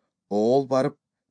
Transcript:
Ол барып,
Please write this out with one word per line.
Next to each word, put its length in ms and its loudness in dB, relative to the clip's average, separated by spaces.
Ол 400 0
барып, 320 -2